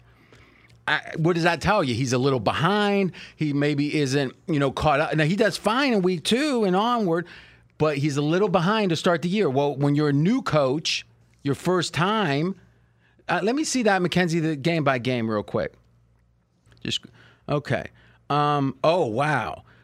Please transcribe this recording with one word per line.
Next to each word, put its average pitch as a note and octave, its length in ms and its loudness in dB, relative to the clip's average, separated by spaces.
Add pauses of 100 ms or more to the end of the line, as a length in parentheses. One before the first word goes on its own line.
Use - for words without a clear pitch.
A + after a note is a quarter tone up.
(880)
I, D3 120 0 (160)
what E3+ 180 2
does E3 100 0
that E3+ 160 2
tell G3 220 2
you? B2+ 120 0
He's A#2+ 180 -2
a B2+ 60 2
little C3 220 2
behind. G3 720 0 (240)
He D3+ 160 -2
maybe C#3+ 460 0
isn't, C#3 360 0 (120)
you D#3 120 0
know, C#3 120 2
caught D3 300 2
up. D#3 140 -2
Now, D#3 100 2
he F3 120 0
does G#3 200 2
fine B3+ 360 0
in G3+ 100 2
week F#3 220 0
two B3+ 400 0
and F#3 120 2
onward, G3+ 500 0 (520)
but D3+ 200 0
he's C#3 180 -2
a D3 60 0
little F3 260 2
behind F#3+ 420 0
to E3 60 0
start E3+ 260 0
the F3 60 -4
year. F#3+ 220 0
Well, C#3+ 240 0
when C#3+ 200 0
you're D3 160 2
a - 20 2
new F#3 300 2
coach, D3 640 0 (380)
your C#3 140 -2
first F3 380 -2
time, F3 600 0 (760)
uh, E3+ 140 0
let A3 140 0
me D#4 80 -2
see B3+ 180 -2
that, G3+ 180 2
Mackenzie, F3 400 0
the D#3 140 -2
game D#3 300 -2
by C3+ 140 2
game A#2 320 -2
real G#2+ 120 0
quick. F2 300 -4 (1120)
Just, - 160 -6 (480)
okay. C3+ 400 -4 (420)
Um, C#3+ 540 0
oh, D#3+ 220 4
wow. A#2+ 560 -2 (220)